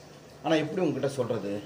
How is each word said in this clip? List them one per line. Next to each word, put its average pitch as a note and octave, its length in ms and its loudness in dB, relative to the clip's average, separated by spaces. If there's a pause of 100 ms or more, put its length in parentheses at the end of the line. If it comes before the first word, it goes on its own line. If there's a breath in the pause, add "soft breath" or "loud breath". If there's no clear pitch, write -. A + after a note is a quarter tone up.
(440)
ஆனா D#3+ 120 4
எப்படி D#3 260 2
உங்ககிட்ட C#3 260 2
சொல்றது? G#2+ 580 0